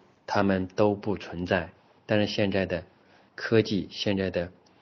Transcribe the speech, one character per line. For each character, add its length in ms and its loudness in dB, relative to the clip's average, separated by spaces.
它 160 0
们 260 2
都 260 2
不 220 -4
存 280 -8
在， 260 0
但 120 2
是 80 2
现 240 0
在 140 0
的 180 -4
科 240 2
技、 300 0
现 260 -2
在 140 -2
的 200 -4